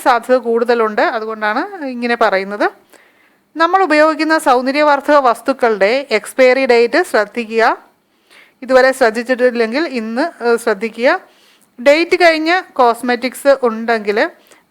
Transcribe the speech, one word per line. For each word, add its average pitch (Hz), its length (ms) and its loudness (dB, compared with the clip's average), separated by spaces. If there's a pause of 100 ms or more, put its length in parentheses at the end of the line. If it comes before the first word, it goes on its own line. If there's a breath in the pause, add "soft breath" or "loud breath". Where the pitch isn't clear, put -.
സാധ്യത 254 320 2 (100)
കൂടുതലുണ്ട്. 233 560 0 (140)
അതുകൊണ്ടാണ് 220 440 -4 (340)
ഇങ്ങനെ 240 280 -2
പറയുന്നത്. 202 440 -2 (920 soft breath)
നമ്മൾ 359 260 2
ഉപയോഗിക്കുന്ന 311 500 2 (100)
സൗന്ദര്യവർദ്ധക 285 800 2
വസ്തുക്കളുടെ 226 640 0 (280)
എക്സ്പയറി 254 540 2
ഡേറ്റ് 240 380 2
ശ്രദ്ധിക്കുക. 220 520 -2 (1000 soft breath)
ഇതുവരെ 254 340 4
ശ്രദ്ധിച്ചിട്ടില്ലെങ്കിൽ 240 840 0 (180)
ഇന്ന്, 226 240 -4 (220)
ഏഹ്, 233 160 2
ശ്രദ്ധിക്കുക. 233 560 -2 (680 soft breath)
ഡേറ്റ് 339 360 2
കഴിഞ്ഞ 320 280 2 (300)
കോസ്മെറ്റിക്സ് 247 720 0 (160)
ഉണ്ടെങ്കിൽ 220 480 -4 (540 soft breath)